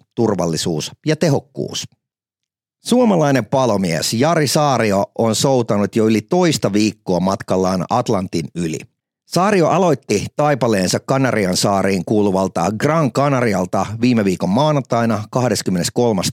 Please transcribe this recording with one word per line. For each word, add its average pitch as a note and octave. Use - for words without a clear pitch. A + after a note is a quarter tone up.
turvallisuus F2
ja D3+
tehokkuus. -
Suomalainen E3
palomies G2+
Jari D3+
Saario A#2
on A2+
soutanut A2+
jo A2
yli A2
toista D3+
viikkoa G2
matkallaan F#2
Atlantin G2
yli. E2
Saario F#3
aloitti D3
taipaleensa A#2
Kanarian A2
saariin G2
kuuluvalta F#2+
Gran D3
Canarialta A2+
viime A#2
viikon F2+
maanantaina, A#2
kahdeskymmeneskolmas G#2+